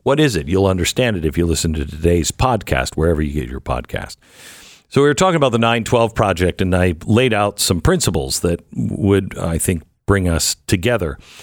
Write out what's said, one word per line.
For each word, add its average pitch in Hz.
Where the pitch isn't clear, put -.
What 139
is 139
it? 73
You'll 95
understand 95
it 80
if 78
you 85
listen 82
to 76
today's 82
podcast, 104
wherever 78
you 76
get 71
your 65
podcast. -
So 139
we 143
were 147
talking 185
about 139
the 113
nine 117
twelve 113
Project, 92
and 92
I 90
laid 117
out 101
some 87
principles 85
that 87
would, 98
I 87
think, 87
bring 95
us 82
together. 95